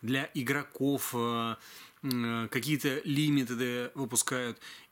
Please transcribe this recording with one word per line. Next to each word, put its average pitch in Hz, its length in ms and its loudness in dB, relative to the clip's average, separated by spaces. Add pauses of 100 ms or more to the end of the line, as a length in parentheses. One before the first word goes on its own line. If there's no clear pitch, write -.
для 127 320 0
игроков, 139 800 0
э, 117 420 2 (480)
м, 117 420 0
э, - 20 -2
какие-то 135 560 0
лимиты 127 880 2
выпускают. 123 640 -2 (340)